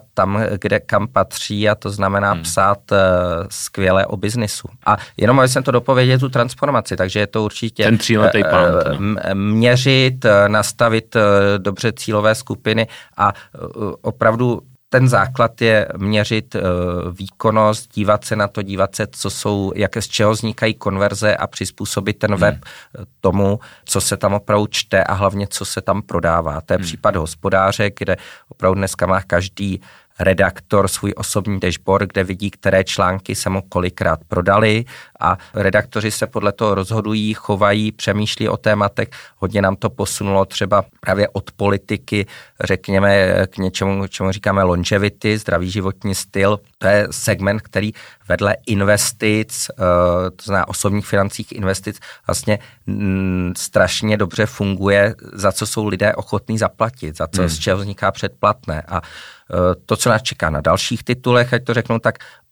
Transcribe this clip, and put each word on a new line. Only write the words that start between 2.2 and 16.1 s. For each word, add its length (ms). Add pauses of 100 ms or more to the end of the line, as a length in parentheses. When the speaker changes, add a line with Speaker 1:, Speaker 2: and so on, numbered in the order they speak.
Speaker 2:
Hmm. 100
Speaker 1:
psát, 360 (140)
eh, 40 (540)
skvěle 560
o 100
biznisu. 520 (180)
A 100 (200)
jenom, 240
aby 80
jsem 140
to 80
dopověděl, 480
tu 100
transformaci, 680
takže 240
je 60
to 180
určitě, 400
Speaker 2:
Ten 140
tříletý 460
Speaker 1:
eh, 40
Speaker 2:
plán, 180 (160)
teda. 140
Speaker 1:
m-, 220 (160)
měřit, 880
eh, 240
nastavit, 680
eh, 40 (380)
dobře 340
cílové 420
skupiny 520 (300)
a, 160 (220)
eh, 40 (440)
opravdu 580 (280)
ten 200
základ 540
je 340
měřit, 580